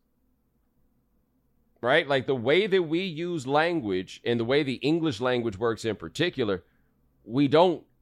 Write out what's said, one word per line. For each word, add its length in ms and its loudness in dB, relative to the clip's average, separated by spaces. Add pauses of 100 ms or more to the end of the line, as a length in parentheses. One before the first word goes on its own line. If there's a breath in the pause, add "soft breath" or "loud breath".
(1800)
right? 260 2
Like, 180 0
the 80 0
way 320 2
that 180 2
we 180 -2
use 440 -6
language 800 -2
and 140 0
the 60 -2
way 180 2
the 120 -4
English 460 -2
language 380 -2
works 260 -2
in 120 -2
particular, 680 -4 (600)
we 240 0
don't 360 4 (180)